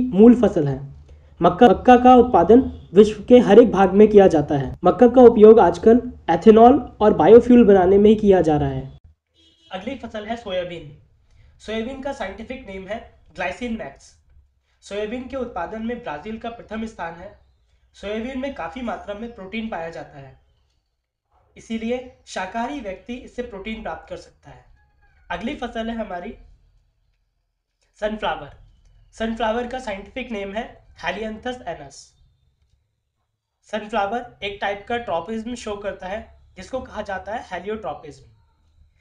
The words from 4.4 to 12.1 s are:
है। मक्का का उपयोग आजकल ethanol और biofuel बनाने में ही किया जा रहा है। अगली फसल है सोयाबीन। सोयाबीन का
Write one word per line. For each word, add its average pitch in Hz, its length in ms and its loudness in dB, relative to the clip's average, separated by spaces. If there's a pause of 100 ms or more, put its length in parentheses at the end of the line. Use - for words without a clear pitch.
है। 131 180 -6 (100)
मक्का 180 240 4
का 247 140 6
उपयोग 220 380 8
आजकल 220 420 2 (280)
ethanol 226 480 6 (220)
और 208 140 2
biofuel 233 500 6
बनाने 190 340 4
में 208 120 6
ही 220 60 4
किया 196 240 2
जा 156 160 0
रहा 143 120 -2
है। 135 240 -10 (800)
अगली 208 260 -12
फसल 220 300 -16
है 226 100 -10
सोयाबीन। 175 540 -10 (680)
सोयाबीन 226 440 -10
का 277 100 -8